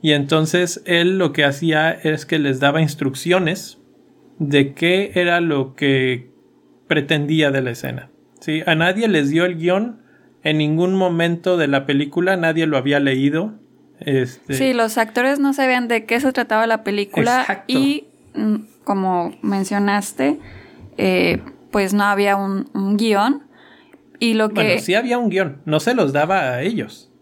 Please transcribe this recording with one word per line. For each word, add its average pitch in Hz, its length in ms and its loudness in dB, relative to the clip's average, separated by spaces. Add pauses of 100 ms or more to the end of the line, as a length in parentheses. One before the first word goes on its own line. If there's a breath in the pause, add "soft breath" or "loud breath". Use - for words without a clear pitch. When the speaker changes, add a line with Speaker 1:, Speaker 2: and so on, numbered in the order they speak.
Speaker 1:
Y 160 100 2
entonces 156 720 0
él 180 320 2
lo 175 140 0
que 147 140 2
hacía 156 460 0
es 156 340 -2
que 165 140 -2
les 139 200 0
daba 143 220 2
instrucciones 160 960 -2 (600)
de 143 340 2
qué 185 420 0
era 175 240 2
lo 143 360 -2
que 131 540 0 (580)
pretendía 147 640 0
de 135 100 -2
la 127 100 -4
escena, 123 380 -10 (300)
¿sí? 160 260 -4
A 165 100 2
nadie 190 320 0
les 151 220 2
dio 165 160 2
el 180 100 -2
guión 190 460 -2 (420 soft breath)
en 156 140 0
ningún 160 360 0
momento 170 600 0
de 160 120 0
la 139 180 0
película, 147 520 0
nadie 160 300 0
lo 151 100 0
había 143 220 0
leído, 143 540 0 (460)
este 135 560 -2
Speaker 2:
Sí, 262 180 0
los 226 240 0
actores 247 420 0
no 277 140 2
sabían 254 340 0
de 226 180 -2
qué 233 140 0
se 269 140 0
trataba 226 340 0
la 220 160 0
película 214 580 0
Speaker 1:
Exacto. 202 260 -4
Speaker 2:
y, 277 380 0 (300)
mm, 214 200 0 (280)
como 185 580 -2
mencionaste, 202 960 0 (640 loud breath)
eh, 180 420 2 (300)
pues 196 220 0
no 208 120 2
había 202 320 2
un, 196 360 -4
un 196 240 0
guión 226 460 2 (760 loud breath)
y 226 160 2
lo 220 140 2
que 214 60 -6
Speaker 1:
Bueno, 214 240 2
sí 185 160 -2
había 240 220 0
un 233 120 0
guión, 180 360 -2
no 156 140 2
se 233 140 0
los 170 200 0
daba 160 260 2 (140)
a 123 80 -4
ellos. 175 500 -6 (100)